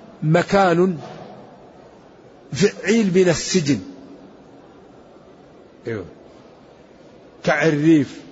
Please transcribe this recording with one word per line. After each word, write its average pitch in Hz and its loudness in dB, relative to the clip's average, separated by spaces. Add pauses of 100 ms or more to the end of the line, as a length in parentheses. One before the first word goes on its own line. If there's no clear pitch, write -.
(240)
مكان 175 2 (1600)
فعيل 196 0
من 185 4
السجن، 143 0 (2000)
أيوه، 110 -8 (1400)
كعريف 151 2 (100)